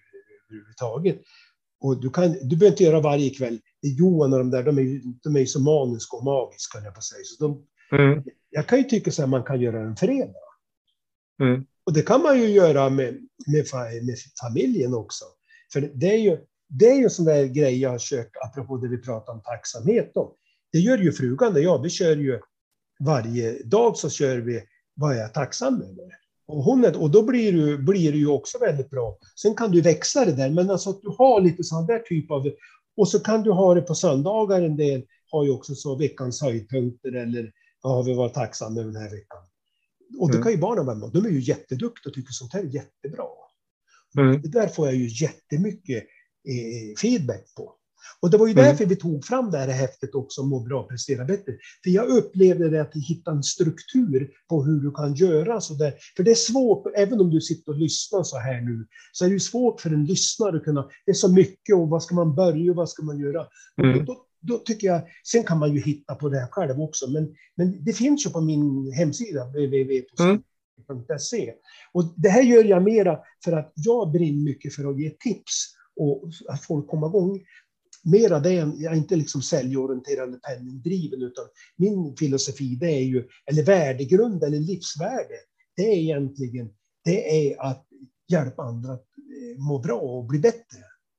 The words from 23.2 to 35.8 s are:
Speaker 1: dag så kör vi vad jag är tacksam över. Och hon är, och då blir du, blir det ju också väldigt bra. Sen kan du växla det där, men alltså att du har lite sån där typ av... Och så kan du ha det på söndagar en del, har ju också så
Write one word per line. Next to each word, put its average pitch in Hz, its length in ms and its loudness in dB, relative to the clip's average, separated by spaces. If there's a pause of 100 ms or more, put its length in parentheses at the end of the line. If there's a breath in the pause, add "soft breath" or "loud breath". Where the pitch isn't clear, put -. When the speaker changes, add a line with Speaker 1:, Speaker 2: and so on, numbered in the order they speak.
Speaker 1:
dag 214 320 2
så 151 140 -6
kör 131 280 -2
vi 117 240 -6 (320)
vad 143 220 -2
jag 110 80 -6
är 107 40 -10
tacksam 240 540 -4
över. - 280 -18 (360)
Och 151 180 -6
hon 247 200 4
är, 170 180 2
och 151 80 2
då 208 120 8
blir 226 300 2
du, 151 260 2
blir 160 340 2
det 151 60 0
ju 147 80 2
också - 320 -2
väldigt 151 320 -2
bra. 120 280 -6 (240 soft breath)
Sen 220 120 2
kan 220 160 -2
du 175 100 6
växla 165 440 2
det 175 80 2
där, 135 180 0
men 180 200 0
alltså 190 200 -2
att 190 120 -12
du 208 60 -12 (100)
har 247 220 6
lite 175 240 2
sån 165 220 -6
där 226 120 0
typ 170 320 -4
av... 139 160 -2 (500 soft breath)
Och 190 120 4
så 202 120 0
kan 220 220 0
du 214 80 2
ha 185 240 6
det 175 80 4
på 160 120 -6
söndagar 185 680 0
en 156 140 0
del, 143 260 -2 (280)
har 151 140 0
ju 139 60 2
också 131 240 -6
så 135 220 -8